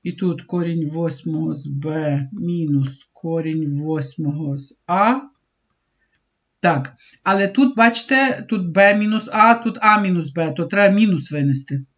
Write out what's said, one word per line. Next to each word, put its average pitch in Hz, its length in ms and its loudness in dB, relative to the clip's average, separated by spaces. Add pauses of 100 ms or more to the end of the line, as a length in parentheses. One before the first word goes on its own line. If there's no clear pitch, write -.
і 175 80 -4
тут 175 300 -4
корінь 170 480 -2
восьмого 160 640 -4
з 147 120 -14
Б 143 640 -4
мінус 156 840 -2
корінь 160 680 -4
восьмого 151 760 -4
з - 200 -16 (100)
А. 214 340 2 (1400)
Так, 143 360 0 (280)
але 196 240 2
тут, 254 300 0
бачите, 247 720 2
тут 180 220 -2
Б 202 240 6
мінус 214 380 -2
А, 220 220 6
тут 233 260 -4
А 214 200 4
мінус 175 300 0
Б, 160 200 -2
то 165 140 -4
треба 196 300 4
мінус 190 360 2
винести. 139 540 -2 (120)